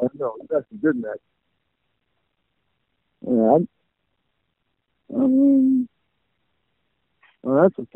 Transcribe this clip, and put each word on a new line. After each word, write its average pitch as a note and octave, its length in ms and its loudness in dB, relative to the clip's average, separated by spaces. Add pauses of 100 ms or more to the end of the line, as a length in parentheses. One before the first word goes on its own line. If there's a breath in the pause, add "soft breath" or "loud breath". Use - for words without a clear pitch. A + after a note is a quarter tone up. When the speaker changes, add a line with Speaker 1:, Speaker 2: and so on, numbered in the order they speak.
Speaker 1:
uh, B2 140 -2
no, C3 260 -8
you - 80 -20
got D3+ 200 -4
some A2 100 -18
good C#3 180 -2
matches. A2 240 -10 (2000)
Speaker 2:
Yeah, A2+ 300 2
I'm, F3 140 0 (1500)
I C4 140 0
mean, C4 600 2 (1600)
well, C3+ 180 0
that's - 160 2
a B2 160 -12